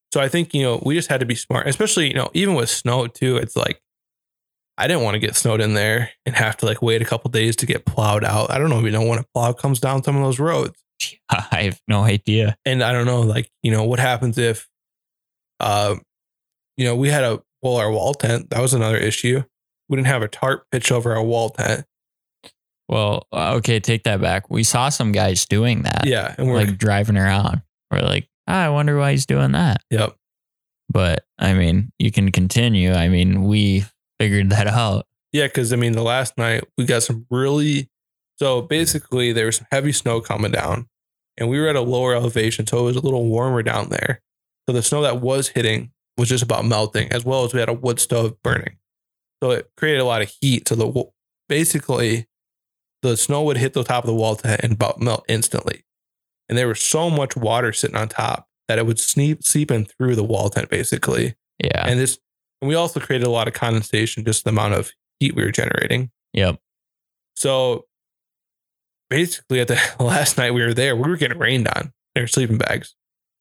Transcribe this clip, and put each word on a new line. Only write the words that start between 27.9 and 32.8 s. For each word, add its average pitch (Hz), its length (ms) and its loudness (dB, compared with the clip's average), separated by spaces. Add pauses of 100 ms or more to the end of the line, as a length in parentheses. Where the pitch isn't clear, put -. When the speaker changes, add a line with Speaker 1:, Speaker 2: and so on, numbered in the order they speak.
Speaker 2:
We're - 100 0
like, - 280 -2 (200)
"Ah, 180 160 0
I 156 40 2
wonder 147 300 2
why 143 140 2
he's 135 140 0
doing 135 260 2
that." 147 380 2
Speaker 1:
Yep. 107 260 0 (720)
Speaker 2:
But, 90 360 2 (140)
I 95 160 2
mean, 92 460 2
you 107 100 2
can 98 220 2
continue. 92 600 2